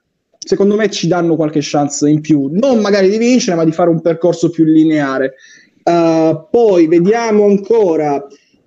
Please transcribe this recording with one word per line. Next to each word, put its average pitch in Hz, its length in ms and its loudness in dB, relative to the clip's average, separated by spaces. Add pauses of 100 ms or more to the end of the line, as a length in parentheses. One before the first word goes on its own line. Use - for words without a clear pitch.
(380)
secondo 196 380 0
me 208 140 0
ci - 160 -6
danno 170 300 0
qualche 151 260 -2
chance 147 460 -4
in 151 120 2
più, 147 320 0
non 233 280 0
magari 202 280 0
di 208 80 -2
vincere, 233 400 0
ma 165 80 0
di 160 80 0
fare 175 160 0
un 160 140 0
percorso 165 480 -2
più 160 140 0
lineare. 151 720 0 (460)
Eh, 165 680 0
poi 202 380 2
vediamo 208 580 2
ancora, 180 800 0 (400)